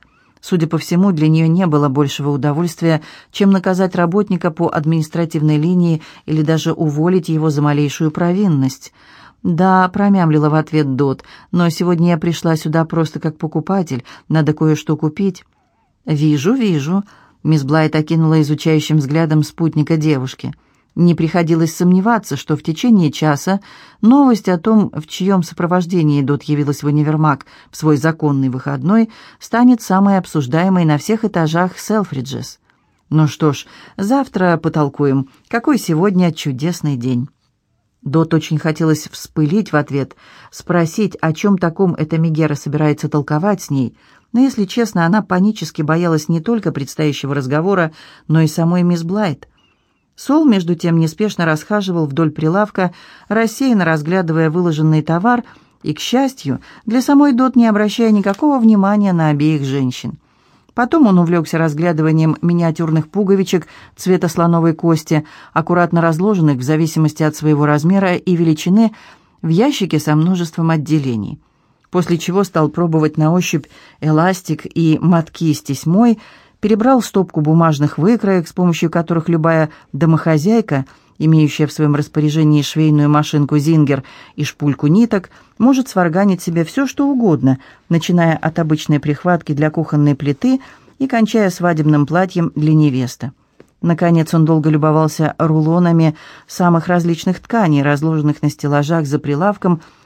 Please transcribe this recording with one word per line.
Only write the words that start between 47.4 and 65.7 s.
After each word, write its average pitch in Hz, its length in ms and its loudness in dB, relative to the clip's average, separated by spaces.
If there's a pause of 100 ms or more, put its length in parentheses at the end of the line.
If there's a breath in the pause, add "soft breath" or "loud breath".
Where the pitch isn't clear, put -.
но 156 120 4
и 160 60 4
самой 170 380 0
мисс 175 180 0
Блайт. 180 460 -6 (640)
Сол, 311 300 0
между 185 320 2
тем, 165 220 0
неспешно 170 460 -2
расхаживал 170 600 -2
вдоль 151 240 -2
прилавка, 180 640 -2 (360 loud breath)
рассеянно 220 560 0
разглядывая 160 640 0
выложенный 156 540 2
товар, 190 400 0 (400 loud breath)
и, 151 100 -4
к 151 60 -10
счастью, 254 640 -4 (260 loud breath)
для 240 160 0
самой 285 300 4
Дот 254 240 0
не 233 100 6
обращая 214 460 0
никакого 214 480 0
внимания 208 520 2
на 165 160 2
обеих 151 360 0
женщин. 135 540 -4 (600 soft breath)
Потом 247 300 4
он 185 100 4
увлёкся 170 400 0
разглядыванием 160 800 0
миниатюрных 165 680 0
пуговичек 190 580 0 (300 loud breath)
цвета 180 320 0
слоновой 165 460 2
кости, 160 520 0 (260 loud breath)
аккуратно 170 480 0